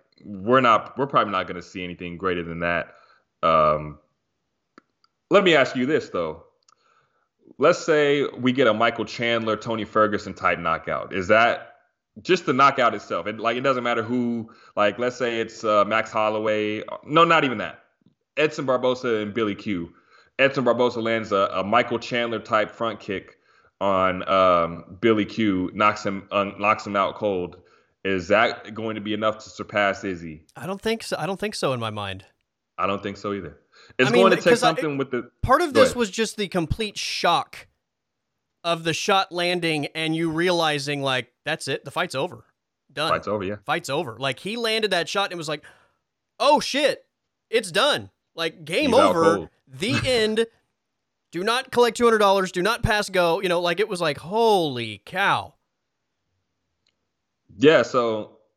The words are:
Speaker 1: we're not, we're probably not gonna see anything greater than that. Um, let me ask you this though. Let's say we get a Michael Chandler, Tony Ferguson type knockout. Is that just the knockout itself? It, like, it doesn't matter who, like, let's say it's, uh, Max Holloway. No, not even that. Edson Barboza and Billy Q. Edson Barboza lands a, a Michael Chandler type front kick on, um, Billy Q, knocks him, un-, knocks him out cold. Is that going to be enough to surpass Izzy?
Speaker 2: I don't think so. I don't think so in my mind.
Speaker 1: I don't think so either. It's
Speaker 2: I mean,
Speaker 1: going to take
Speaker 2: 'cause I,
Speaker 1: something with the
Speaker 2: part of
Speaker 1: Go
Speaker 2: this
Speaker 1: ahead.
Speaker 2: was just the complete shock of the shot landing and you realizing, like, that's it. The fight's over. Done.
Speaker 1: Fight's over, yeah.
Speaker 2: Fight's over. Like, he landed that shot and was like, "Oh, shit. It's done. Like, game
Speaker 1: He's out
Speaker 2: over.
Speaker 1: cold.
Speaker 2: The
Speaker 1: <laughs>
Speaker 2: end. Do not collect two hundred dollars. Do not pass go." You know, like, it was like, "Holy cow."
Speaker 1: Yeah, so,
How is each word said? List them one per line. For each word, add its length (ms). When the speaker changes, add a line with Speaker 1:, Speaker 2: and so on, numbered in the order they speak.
Speaker 1:
we're 380
not, 360
we're 100
probably 240
not 160
gonna 140
see 220
anything 340
greater 260
than 160
that. 340
Um, 580
let 120
me 120
ask 200
you 120
this 220
though. 340
Let's 220
say 480
we 140
get 160
a 60
Michael 320
Chandler, 520
Tony 260
Ferguson 520
type 240
knockout. 520
Is 180
that 480
just 240
the 80
knockout 400
itself? 320
It, 140
like, 180
it 40
doesn't 220
matter 200
who, 480
like, 240
let's 160
say 260
it's, 220
uh, 220
Max 260
Holloway. 720
No, 200
not 200
even 140
that. 220
Edson 280
Barboza 500
and 180
Billy 220
Q. 360
Edson 260
Barboza 380
lands 300
a, 220
a 100
Michael 340
Chandler 420
type 300
front 300
kick 380
on, 480
um, 720
Billy 240
Q, 480
knocks 320
him, 260
un-, 280
knocks 260
him 100
out 200
cold. 420
Is 240
that 480
going 200
to 60
be 140
enough 280
to 60
surpass 540
Izzy? 420
Speaker 2:
I 120
don't 140
think 200
so. 160
I 80
don't 140
think 160
so 180
in 60
my 100
mind. 360
Speaker 1:
I 80
don't 160
think 160
so 160
either. 240
It's 120
Speaker 2:
I 40
mean, 100
Speaker 1:
going 80
to 60
take 160
Speaker 2:
'cause 100
I, 40
Speaker 1:
something 300
with 140
the 180
Speaker 2:
part 200
of 120
Speaker 1:
Go 80
Speaker 2:
this 80
Speaker 1:
ahead. 80
Speaker 2:
was 120
just 280
the 100
complete 500
shock 720
of 200
the 100
shot 380
landing 560
and 280
you 160
realizing, 720
like, 300
that's 220
it. 180
The 60
fight's 240
over. 300
Done. 180
Speaker 1:
Fight's 180
over, 160
yeah. 220
Speaker 2:
Fight's 240
over. 280
Like, 220
he 160
landed 360
that 180
shot 220
and 60
was 120
like, 140
"Oh, 200
shit. 460
It's 220
done. 380
Like, 300
game 260
Speaker 1:
He's 80
out 160
Speaker 2:
over. 200
Speaker 1:
cold. 140
Speaker 2:
The 340
Speaker 1:
<laughs> 40
Speaker 2:
end. 420
Do 120
not 280
collect 260
two 80
hundred 140
dollars. 320
Do 100
not 220
pass 260
go." 320
You 80
know, 100
like, 200
it 100
was 120
like, 160
"Holy 880
cow." 500
Speaker 1:
Yeah, 260
so, 540